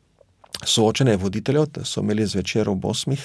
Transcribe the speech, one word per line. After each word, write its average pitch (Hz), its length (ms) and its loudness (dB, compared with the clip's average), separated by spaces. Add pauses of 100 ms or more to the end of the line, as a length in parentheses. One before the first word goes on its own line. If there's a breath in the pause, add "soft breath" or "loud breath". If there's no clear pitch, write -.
(640)
soočenje 110 560 4
voditeljev, 107 460 0
t-, - 180 -8
so - 160 -6
imeli 107 260 0
zvečer 101 420 -2
ob 98 160 -2
osmih, 110 400 -2